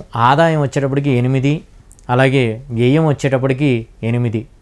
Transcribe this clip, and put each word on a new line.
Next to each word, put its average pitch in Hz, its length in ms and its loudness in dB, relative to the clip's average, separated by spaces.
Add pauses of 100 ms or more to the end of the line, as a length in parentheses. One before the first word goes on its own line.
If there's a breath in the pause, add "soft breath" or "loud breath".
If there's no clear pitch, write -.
(160)
ఆదాయం 147 460 2
వచ్చేటప్పటికి 139 480 -2
ఎనిమిది, 131 540 0 (460)
అలాగే 127 600 0
వ్యయం 127 380 2
వచ్చేటప్పటికి 135 800 -2 (160)
ఎనిమిది, 117 440 -4 (140)